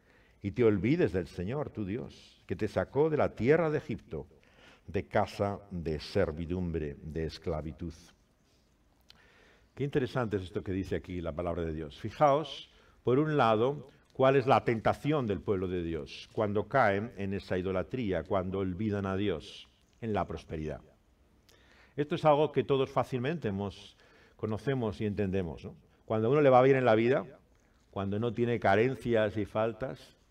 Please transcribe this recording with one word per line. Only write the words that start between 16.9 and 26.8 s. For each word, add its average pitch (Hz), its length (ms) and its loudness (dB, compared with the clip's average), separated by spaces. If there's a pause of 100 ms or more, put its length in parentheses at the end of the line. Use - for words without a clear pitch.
en 98 160 -6
esa 95 240 -4
idolatría, 92 680 -2
cuando 95 360 0
olvidan 98 460 -2
a 95 100 -2
Dios 95 540 -4 (320)
en 113 120 -4
la 90 140 0
prosperidad. 78 540 -8 (1120)
Esto 147 200 -4
es 156 100 0
algo 147 260 6
que 131 120 0
todos 135 260 0
fácilmente 131 580 -2
hemos, 98 480 -6 (400)
conocemos 110 640 -4
y 110 60 -2
entendemos, 95 580 -2
¿no? 131 120 -14 (300)
Cuando 110 220 0
a 120 40 2
uno 151 100 4
le 139 80 8
va 127 120 10
bien 135 140 6
en 127 100 2